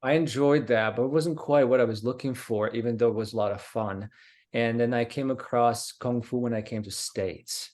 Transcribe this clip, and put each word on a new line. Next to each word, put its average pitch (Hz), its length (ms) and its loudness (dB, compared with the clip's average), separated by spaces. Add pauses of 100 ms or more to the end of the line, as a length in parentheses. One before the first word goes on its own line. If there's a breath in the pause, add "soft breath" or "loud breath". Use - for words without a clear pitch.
I 131 120 2
enjoyed 143 540 4
that, 110 280 2
but 120 80 0
it 135 80 0
wasn't 156 260 0
quite 147 280 4
what 127 140 4
I 123 60 6
was 107 180 -2
looking 127 300 -4
for, 110 360 -2
even 117 280 -2
though 117 120 4
it 107 60 0
was 107 180 -4
a 117 40 -4
lot 104 140 0
of 98 100 -6
fun. 104 480 -6 (440 soft breath)
And 117 260 0
then 120 140 2
I 117 120 0
came 135 260 -4
across 120 600 0
Kung - 280 -2
Fu 123 160 -6
when 120 160 -2
I 107 80 -2
came 107 220 -6
to 101 80 -10
States. - 840 -8